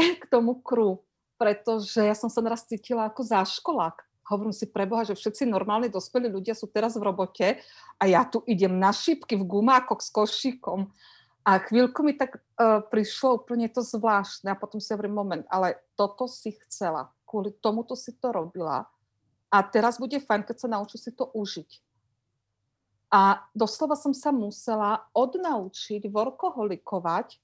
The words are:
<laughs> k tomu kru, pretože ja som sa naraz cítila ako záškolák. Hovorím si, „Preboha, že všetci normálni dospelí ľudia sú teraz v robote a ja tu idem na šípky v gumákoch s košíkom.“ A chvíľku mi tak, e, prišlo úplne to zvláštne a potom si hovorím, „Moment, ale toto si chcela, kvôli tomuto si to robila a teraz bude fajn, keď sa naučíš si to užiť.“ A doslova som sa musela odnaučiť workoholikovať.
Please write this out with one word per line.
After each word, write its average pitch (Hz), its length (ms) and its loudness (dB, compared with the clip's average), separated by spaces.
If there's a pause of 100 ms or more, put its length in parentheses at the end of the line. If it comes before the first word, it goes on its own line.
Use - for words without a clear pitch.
<laughs> 349 160 0
k - 80 -18
tomu 240 320 4
kru, 214 400 2 (340)
pretože 214 640 0
ja 208 140 4
som 220 160 -4
sa - 100 -2
naraz 226 240 -4
cítila 220 460 -4
ako 233 160 -6
záškolák. 202 720 0 (280)
Hovorím 208 320 -4
si, - 80 -6
„Preboha, 202 400 -2
že 202 80 -4
všetci 214 320 -4
normálni 208 480 0
dospelí 233 400 -2
ľudia 196 240 -4
sú - 80 -10
teraz 220 320 -2
v 202 80 -4
robote 190 560 0 (400)
a - 80 2
ja 170 160 6
tu - 240 -2
idem 190 240 2
na 185 160 4
šípky - 480 0
v 196 80 -2
gumákoch 226 560 2
s - 80 -12
košíkom.“ 202 800 -2 (560)
A 190 160 6
chvíľku 247 400 2
mi 294 160 2
tak, 262 240 -4
e, 220 480 2
prišlo 226 560 0
úplne 233 240 -2
to 240 160 -4
zvláštne 208 640 0
a 196 80 -2
potom - 240 -10
si - 160 -12
hovorím, 208 240 -4
„Moment, 180 320 -4
ale 185 240 0 (160)
toto 202 320 -2
si 233 400 -10
chcela, 160 480 -6 (160)
kvôli 202 320 -4
tomuto 226 320 -2
si 247 240 -12
to 247 160 -4
robila 170 560 -6 (640)
a 202 100 8
teraz 233 380 2
bude 262 160 -4
fajn, 214 320 0
keď 233 80 -8
sa 233 160 -6
naučíš 214 320 -6
si 240 80 -12
to - 240 -6
užiť.“ 190 340 -8 (1400)
A 196 400 6
doslova 233 420 -2
som 285 220 -2
sa 285 160 -2
musela 214 800 -2
odnaučiť 233 960 -2
workoholikovať. 208 1400 -4